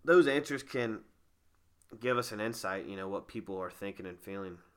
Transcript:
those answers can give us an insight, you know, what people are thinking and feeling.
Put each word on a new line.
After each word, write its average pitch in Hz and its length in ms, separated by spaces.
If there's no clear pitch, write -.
those 170 240
answers 143 360
can 117 380
give 123 180
us 123 140
an 107 80
insight, 107 460
you 98 100
know, 95 140
what 98 180
people 95 300
are 92 120
thinking 95 360
and 90 140
feeling. 95 380